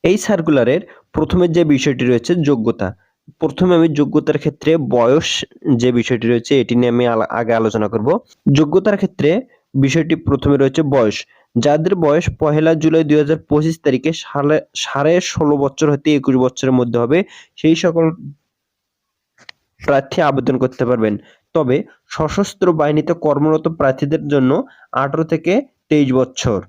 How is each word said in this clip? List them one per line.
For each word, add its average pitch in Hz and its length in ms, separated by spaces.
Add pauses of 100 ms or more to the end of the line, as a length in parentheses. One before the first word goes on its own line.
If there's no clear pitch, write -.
এই 190 220
সার্কুলারের 156 560 (340)
প্রথমে 175 300 (100)
যে 175 60 (120)
বিষয়টি 131 320
রয়েছে 123 260 (160)
যোগ্যতা। 113 400 (540)
প্রথমে 170 360
আমি 165 100 (100)
যোগ্যতার 151 440
ক্ষেত্রে - 280 (240)
বয়স 127 340 (520)
যে 123 80 (100)
বিষয়টি 113 300
রয়েছে 120 240 (100)
এটি 117 160
নিয়ে 123 160
আমি 123 180
আলা-, 110 180 (100)
আগে 117 200
আলোচনা 107 320
করব। 110 160 (500)
যোগ্যতার 190 420
ক্ষেত্রে 151 300 (440)
বিষয়টি 151 400 (140)
প্রথমে 139 300
রয়েছে 135 240 (120)
বয়স। 110 220 (400)
যাদের 151 380 (100)
বয়স 151 200 (160)
পহেলা 156 320 (100)
জুলাই 160 260
দুই 151 140
হাজার 156 160 (120)
পঁচিশ 156 340
তারিখে 139 260 (140)
সালে, 147 320 (280)
সাড়ে 151 300 (180)
ষোলো 147 220 (100)
বছর 139 300
হতে 143 140 (100)
একুশ 135 160 (100)
বছরের 131 340
মধ্যে 120 240
হবে 135 160 (420)
সেই 165 240
সকল 165 200 (1800)
প্রার্থী 139 380 (100)
আবেদন 131 340
করতে 127 280
পারবেন। 110 240 (400)
তবে 139 220 (380)
সশস্ত্র 180 520 (140)
বাহিনীতে 151 320 (120)
কর্মরত 156 420 (120)
প্রার্থীদের 143 440 (100)
জন্য 131 180 (520)
আঠারো 139 300
থেকে 165 200 (360)
তেইশ 147 200 (100)
বছর। 123 400 (100)